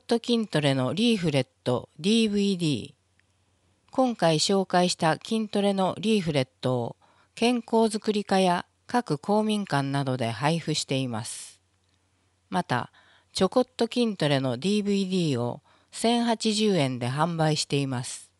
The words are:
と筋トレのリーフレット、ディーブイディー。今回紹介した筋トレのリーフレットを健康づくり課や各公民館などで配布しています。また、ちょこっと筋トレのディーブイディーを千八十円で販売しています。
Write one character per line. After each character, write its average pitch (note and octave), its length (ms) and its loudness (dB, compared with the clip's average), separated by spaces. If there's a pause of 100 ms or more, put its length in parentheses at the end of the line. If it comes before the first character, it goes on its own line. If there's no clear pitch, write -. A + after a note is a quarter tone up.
と A#3 120 0
筋 A#3 320 -2
ト D3+ 120 0
レ C#3+ 140 2
の B2+ 200 0
リ A3+ 200 2
ー - 20 -4
フ E3+ 140 -2
レ C#3 100 2
ッ B2 60 0 (160)
ト、 B2 260 -2 (120)
デ F3 100 0
ィ A3+ 160 4
ー G#3 40 0
ブ G3+ 100 0
イ G3+ 180 0
デ E3+ 80 -2
ィ A#2 220 -2
ー。 - 60 -20 (960)
今 B3+ 260 0
回 D#3+ 220 2
紹 G3 260 2
介 F3+ 240 2
し - 60 -2
た D#3 280 0
筋 A3 280 -4
ト G#3 100 -2
レ G3+ 140 2
の F#3+ 240 0
リ G#3+ 200 2
ー - 40 0
フ D#3+ 100 -4
レ C#3 100 2
ッ - 60 -2 (140)
ト B2+ 180 0
を A#2 160 -6 (380)
健 A#3+ 220 0
康 A3+ 380 0
づ G#3+ 40 -2
く G#3 160 -2
り G#3 100 -2
課 F#3+ 160 2
や F3+ 240 2 (220)
各 A#3+ 320 -2
公 G#3 240 0
民 G#3 240 -2
館 C#3 220 -2
な C#3 160 -2
ど C3 120 -2
で A#2 140 -2
配 C#3+ 280 0
布 D#3 140 -4
し - 140 -4
て C3+ 100 -2
い C3 120 -2
ま A2+ 180 -6
す。 - 340 -16 (880)
ま F#3 160 -2
た、 - 260 -4 (440)
ち - 80 0
ょ F#3 80 2
こ B3+ 120 2
っ - 20 2
と - 280 -4
筋 A3+ 240 0
ト D3+ 120 0
レ C#3+ 120 2
の C3 160 -2
デ C#3 140 -2
ィ G#3 100 2
ー G3 40 -2
ブ G3+ 80 0
イ G3 180 0
デ F#3+ 60 0
ィ E3+ 160 2
ー A#2+ 100 0
を A#2+ 180 -6 (300)
千 A#3 340 0
八 A3 300 0
十 G#3 200 2
円 C3 240 0
で A#2+ 80 -4
販 D#3 300 -2
売 D#3 220 2
し - 80 -4
て C#3+ 100 -2
い C#3 100 0
ま B2+ 160 -4
す。 - 380 -12